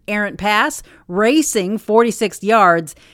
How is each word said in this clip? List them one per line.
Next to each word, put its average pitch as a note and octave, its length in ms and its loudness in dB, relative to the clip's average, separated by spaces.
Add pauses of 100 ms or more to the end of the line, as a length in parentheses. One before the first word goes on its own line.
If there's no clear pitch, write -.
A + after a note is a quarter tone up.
errant G#3 300 -4
pass, G#3+ 460 -2 (260)
racing G#3+ 680 0
forty-six A3 640 -2
yards, F#3 520 2 (200)